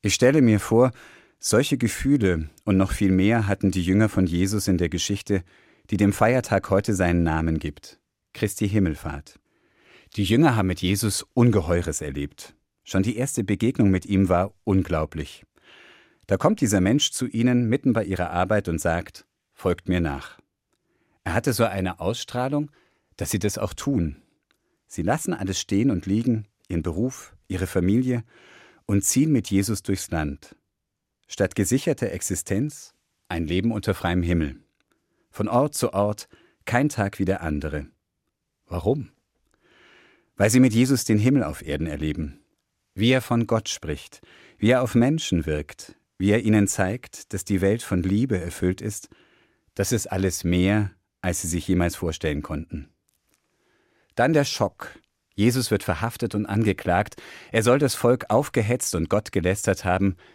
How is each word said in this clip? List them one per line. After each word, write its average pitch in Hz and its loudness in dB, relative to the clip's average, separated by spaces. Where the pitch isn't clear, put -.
Ich 101 0
stelle 135 4
mir 110 6
vor, 123 2
solche 131 0
Gefühle 107 0
und 98 2
noch 95 2
viel 98 2
mehr 101 4
hatten 98 0
die 92 -2
Jünger 98 4
von 95 0
Jesus 98 0
in 92 2
der 85 0
Geschichte, 95 -2
die 104 -2
dem 101 4
Feiertag 113 2
heute 98 2
seinen 87 2
Namen 80 0
gibt, - -12
Christi - -4
Himmelfahrt. 76 -4
Die 101 0
Jünger 117 4
haben 98 2
mit 90 -2
Jesus 95 0
Ungeheures 87 2
erlebt. 71 -10
Schon 98 -2
die 113 -4
erste 120 -4
Begegnung 107 2
mit 92 0
ihm 98 2
war 92 2
unglaublich. 80 -2
Da 98 0
kommt 208 2
dieser 104 2
Mensch 107 2
zu - -4
ihnen 123 2
mitten 127 0
bei 107 0
ihrer 87 -2
Arbeit 92 0
und 82 -2
sagt, 85 -4
"Folgt - -4
mir 90 2
nach." 71 -6
Er 82 -4
hatte 117 0
so 113 0
eine 92 -4
Ausstrahlung, 131 -4
dass - -6
sie 107 -2
das 101 -2
auch - -6
tun. 87 -4
Sie - -8
lassen 135 -2
alles 95 -6
stehen 113 0
und 90 -2
liegen, 110 0
ihren 85 -2
Beruf, 92 -6
ihre 92 -4
Familie, 113 0
und 101 0
ziehen 156 2
mit 123 2
Jesus 98 0
durchs - -4
Land. 78 -6
Statt - -2
gesicherter 120 -2
Existenz, 101 -6
ein 85 -4
Leben 95 0
unter 104 -2
freiem 90 -2
Himmel. 82 -2
Von 107 -6
Ort 139 0
zu - -2
Ort, 104 -2
kein 131 0
Tag 101 -4
wie 95 0
der 92 -2
andere. 76 -6
Warum? 110 -4
Weil 101 4
sie 123 6
mit 127 6
Jesus 127 2
den 110 2
Himmel 127 4
auf 78 -6
Erden 73 -4
erleben. 76 -6
Wie 110 0
er 131 2
von 117 -2
Gott 110 -2
spricht, - -10
wie 107 2
er 127 4
auf 117 -4
Menschen 120 2
wirkt, 76 -8
wie 98 0
er 110 2
ihnen 104 4
zeigt, - -6
dass 95 -6
die 95 0
Welt 101 2
von - -2
Liebe 104 0
erfüllt 90 -2
ist, - -10
das - -2
ist 113 -2
alles 95 -2
mehr, 92 2
als 87 -4
sie 87 -8
sich 82 -4
jemals 87 0
vorstellen 80 -4
konnten. 76 -10
Dann 131 2
der 147 4
Schock. - -4
Jesus 117 2
wird 101 2
verhaftet 107 -4
und 104 -2
angeklagt. 101 0
Er 113 2
soll 123 4
das 143 0
Volk - 0
aufgehetzt 120 0
und 82 -2
Gott 107 -2
gelästert 92 0
haben. 92 2